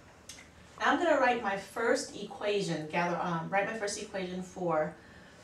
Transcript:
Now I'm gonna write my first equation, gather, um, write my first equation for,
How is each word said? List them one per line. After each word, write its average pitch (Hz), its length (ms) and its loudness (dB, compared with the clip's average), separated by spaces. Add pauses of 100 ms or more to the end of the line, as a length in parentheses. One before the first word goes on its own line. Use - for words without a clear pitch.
(800)
Now - 120 4
I'm 294 120 4
gonna 302 160 6
write 240 240 4
my 196 140 0
first 240 580 0
equation, 185 720 -2
gather, 175 340 0
um, 170 280 -4
write 196 160 2
my 220 120 -4
first 208 240 -4
equation 185 420 -6
for, 160 500 -2 (500)